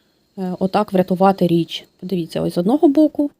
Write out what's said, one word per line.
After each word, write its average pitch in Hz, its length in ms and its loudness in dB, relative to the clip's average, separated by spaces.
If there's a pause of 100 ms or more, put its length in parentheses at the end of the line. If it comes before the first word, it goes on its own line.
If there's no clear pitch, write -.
(380)
е, 185 220 -6
отак 196 340 -2
врятувати 190 540 2
річ. 170 400 -2 (120)
Подивіться, 170 420 -6
ось 170 120 -4
з - 40 -2
одного 240 300 2
боку 294 520 2